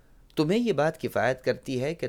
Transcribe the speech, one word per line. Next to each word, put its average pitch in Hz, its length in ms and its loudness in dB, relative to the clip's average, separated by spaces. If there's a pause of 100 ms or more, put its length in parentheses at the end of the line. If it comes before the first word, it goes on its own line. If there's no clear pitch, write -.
(360)
"تمہیں 160 220 2
یہ 240 140 0
بات 156 280 0
کفایت 120 440 0
کرتی 123 380 -2
ہے 151 120 -2
کہ 143 140 -6